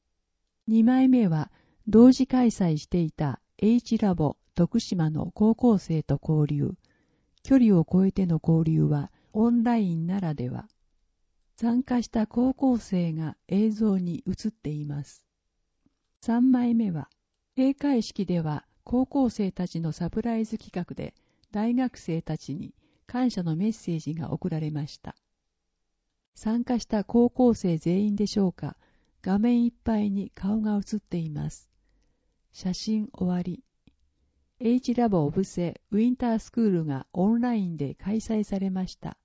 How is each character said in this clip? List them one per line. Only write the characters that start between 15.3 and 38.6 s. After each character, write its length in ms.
三 320
枚 220
目 160
は、 180
閉 160
会 300
式 240
で 140
は 260
高 220
校 240
生 200
た 160
ち 140
の 120
サ 180
プ 100
ラ 160
イ 80
ズ 140
企 160
画 200
で 200
大 220
学 220
生 240
た 160
ち 180
に 200
感 240
謝 120
の 140
メ 120
ッ 40
セ 200
ー 60
ジ 140
が 180
送 200
ら 100
れ 100
ま 160
し 120
た。 180
参 300
加 140
し 60
た 180
高 280
校 240
生 240
全 300
員 60
で 120
し 120
ょ 100
う 40
か、 240
画 160
面 260
い 60
っ 20
ぱ 160
い 100
に 240
顔 260
が 160
映 220
っ 20
て 160
い 140
ま 180
す。 220
写 220
真 400
終 140
わ 120
り。 240
H 300
ラ 160
ボ 160
オ 60
ブ 140
セ 360
ウ 100
ィ 100
ン 60
タ 180
ー 40
ス 140
ク 80
ー 100
ル 140
が 300
オ 160
ン 100
ラ 140
イ 120
ン 120
で 160
開 220
催 280
さ 140
れ 100